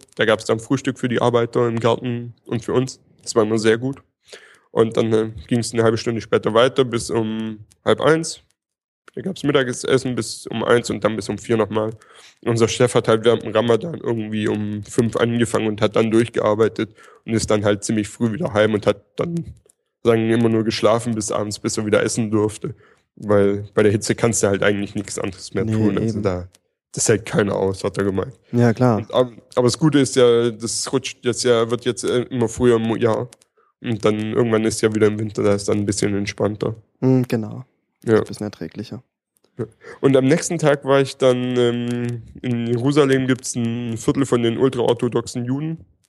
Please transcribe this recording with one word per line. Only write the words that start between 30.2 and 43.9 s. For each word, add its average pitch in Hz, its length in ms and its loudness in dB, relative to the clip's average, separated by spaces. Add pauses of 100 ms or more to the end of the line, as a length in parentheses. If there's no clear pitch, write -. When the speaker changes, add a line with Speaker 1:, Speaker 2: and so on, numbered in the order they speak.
Speaker 1:
das 110 420 -8
rutscht - 320 -4
jetzt 117 180 -2
ja, 117 280 2
wird 120 160 -4
jetzt, 117 180 -4
äh, 117 200 0
immer 120 240 -2
früher 120 280 2
im 113 220 0
Jahr. 117 300 0 (520)
Und 110 240 -4
dann 107 280 0
irgendwann 110 320 2
ist 113 180 -2
ja 110 120 2
wieder 110 140 4
im 104 100 -4
Winter, 107 240 -6
da 101 120 4
ist 101 140 -4
dann 104 100 2
ein 101 80 -2
bisschen 104 280 -2
entspannter. 104 640 -4 (240)
Speaker 2:
Mhm, 127 260 4
genau. 113 380 -6 (400)
Speaker 1:
Ja. 113 100 2
Speaker 2:
Ist 104 60 4
ein 104 60 -2
bisschen 104 200 -10
erträglicher. 104 560 -12 (540)
Speaker 1:
Ja. 113 100 -8 (340)
Und 135 160 4
am 131 100 4
nächsten 170 320 0
Tag 147 260 2
war 139 160 4
ich 131 160 -2
dann, 127 400 0
ähm, 120 640 -2 (200)
in 117 260 -4
Jerusalem 135 580 2
gibt's - 300 -2
ein 117 400 -4